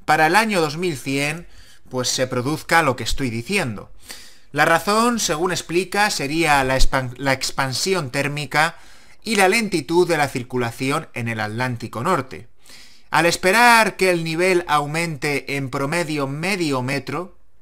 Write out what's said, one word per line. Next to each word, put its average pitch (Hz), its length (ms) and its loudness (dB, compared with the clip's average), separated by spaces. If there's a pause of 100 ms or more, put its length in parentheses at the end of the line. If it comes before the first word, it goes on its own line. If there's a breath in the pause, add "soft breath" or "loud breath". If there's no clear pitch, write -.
para 156 220 4
el 165 100 4
año 214 240 4
dos 156 180 0
mil 170 200 -4
cien, 143 500 -4 (400 soft breath)
pues 127 220 -4
se 131 160 0
produzca 135 560 0
lo 139 140 2
que 117 80 -8
estoy 135 260 -2
diciendo. 117 600 -4 (600 loud breath)
La 147 140 2
razón, 208 540 2
según 175 320 0
explica, 180 580 0
sería 147 540 2
la 131 160 2
expan-, 127 380 6
la 139 160 0
expansión 135 760 -4
térmica 147 720 -2 (440 loud breath)
y 226 120 -2
la 196 120 4
lentitud 180 600 2
de 165 100 2
la 143 120 2
circulación 127 840 -4
en 120 140 -4
el 113 120 -4
Atlántico 113 640 -6
Norte. 139 460 -4 (640 loud breath)
Al 151 160 4
esperar 220 720 4
que 190 120 2
el 170 140 2
nivel 175 440 2
aumente 147 880 -2
en 135 120 -4
promedio 147 560 -2
medio 156 560 -2
metro, 139 560 -6 (240)